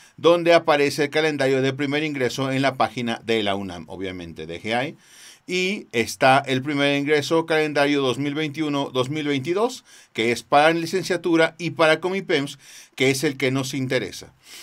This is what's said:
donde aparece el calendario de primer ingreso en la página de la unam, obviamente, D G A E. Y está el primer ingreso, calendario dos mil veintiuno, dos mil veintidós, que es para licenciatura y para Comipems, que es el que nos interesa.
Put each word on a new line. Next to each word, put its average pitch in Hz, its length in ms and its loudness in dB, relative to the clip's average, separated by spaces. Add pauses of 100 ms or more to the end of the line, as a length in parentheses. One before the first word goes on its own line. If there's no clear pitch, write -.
(160)
donde 170 360 4
aparece 151 520 4
el 139 60 -2
calendario 139 520 2
de 135 100 0
primer 143 300 -2
ingreso 135 480 -2
en 135 100 0
la 135 140 0
página 117 500 -2
de 113 180 0
la 101 120 0
unam, 90 340 -8
obviamente, 87 580 -10
D 85 140 -10
G 107 140 -4
A 123 100 -2
E. 156 120 -10 (480)
Y 185 460 -4
está 131 480 2
el 135 240 -2
primer 143 340 0
ingreso, 147 500 0
calendario 147 540 2
dos 127 160 0
mil 143 160 -4
veintiuno, 147 580 -4
dos 127 200 0
mil 151 160 -6
veintidós, 170 580 -2 (280)
que 113 180 0
es 117 140 -4
para 151 280 4
licenciatura 165 840 0
y 165 120 -6
para 156 280 2
Comipems, 175 600 -2 (340)
que 131 160 2
es 131 140 0
el 143 120 0
que 135 140 0
nos 131 240 -2
interesa. 127 580 -6 (300)